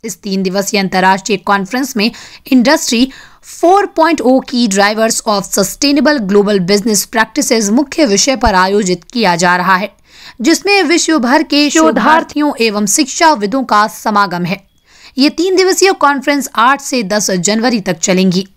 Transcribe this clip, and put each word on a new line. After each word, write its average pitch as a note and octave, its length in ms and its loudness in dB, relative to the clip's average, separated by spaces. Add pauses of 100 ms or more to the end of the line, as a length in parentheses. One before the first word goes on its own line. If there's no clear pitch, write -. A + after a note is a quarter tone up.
इस - 160 -12
तीन F#3+ 220 -4
दिवसीय G3 360 -2
अंतर्राष्ट्रीय F#3+ 580 0
conference G3+ 600 -4
में G#3 140 0 (400)
industry C4 600 2 (320)
four F#4+ 420 2
point E4 360 0
ओ B3+ 180 2
की A#3+ 280 -2
drivers G#3 600 0
of G3+ 140 -2
sustainable C#4 760 0
global G3+ 380 2
business G3+ 480 0
practices A3+ 640 -2
मुख्य C#4+ 360 0
विषय A#3+ 300 0
पर G#3+ 200 0
आयोजित F#3 480 0
किया G3 320 0
जा F3+ 200 2
रहा F3+ 200 2
है, G3+ 160 -6 (500)
जिसमें F#4 420 2
विश्व D#4+ 360 0
भर B3 240 2
के D4 260 0
शोधार्थियों D4+ 920 0
एवं G#3 240 0
शिक्षाविदों C4 800 0
का G#3+ 240 2
समागम G3+ 560 -2
है। F#3+ 240 -6 (500)
ये C#4 120 4
तीन F4 260 0
दिवसीय F#4 360 2
conference C#4+ 640 -2
आठ C4+ 260 2
से B3 220 -4
दस G3+ 280 -2
जनवरी G#3+ 480 0
तक F#3 200 -6
चलेंगी, F#3+ 580 0